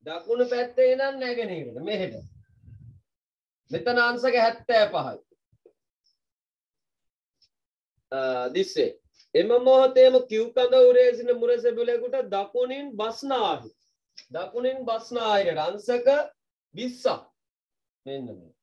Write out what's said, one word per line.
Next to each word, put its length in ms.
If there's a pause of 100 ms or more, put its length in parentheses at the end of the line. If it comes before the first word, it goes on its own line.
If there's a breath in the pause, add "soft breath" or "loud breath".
දකුණු 400
පැත්තේ 440
ඉඳන් 300
නැගෙනහිරට 600
මෙහෙට. 360 (1600)
මෙතන 280
අංශක 360
හැත්තෑ 520
පහයි. 280 (3000)
අ, 80 (280)
දිස්සේ. 500 (380 soft breath)
එම 240
මොහොතේම 600
Q 300
කඳ 320
උරේ 320
සිට 200
මුරසෙබළෙකුට 920
දකුණින් 680
බස්නාහිර. 800 (560)
දකුණින් 540
බස්නාහිරට 760
අංශක 480 (680)
විස්සක්. 500 (800)
මෙන්න 220
මේ. 340